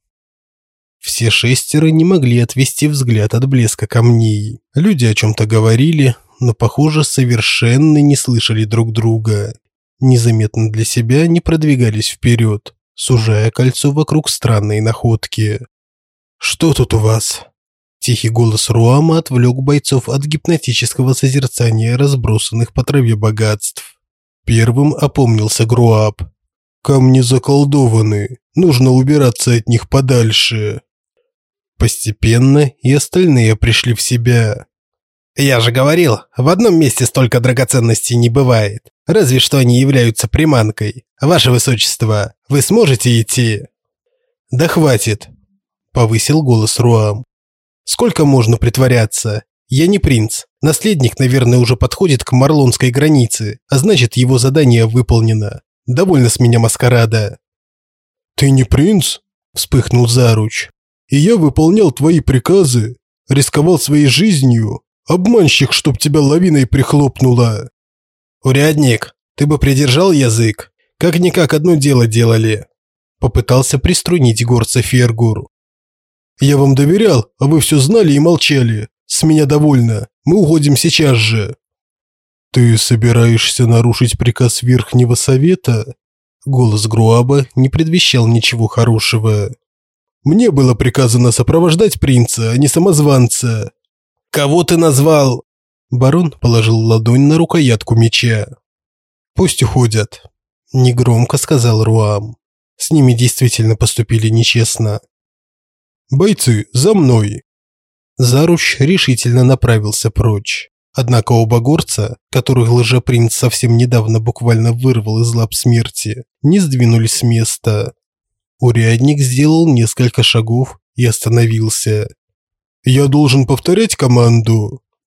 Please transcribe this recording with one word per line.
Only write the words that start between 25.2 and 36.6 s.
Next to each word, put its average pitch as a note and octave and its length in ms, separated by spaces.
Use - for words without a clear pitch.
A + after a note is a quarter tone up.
Груап. A2 560
«Камни C3 400
заколдованы, B2 1160
нужно C3 360
убираться C3 600
от A#2 160
них A#2 180
подальше». A2+ 920
Постепенно B2 920
и B2 100
остальные C#3 640
пришли A#2 380
в A2 80
себя. A#2 640
«Я C3+ 260
же A2+ 100
говорил, C3+ 480
в C3 120
одном F#3 280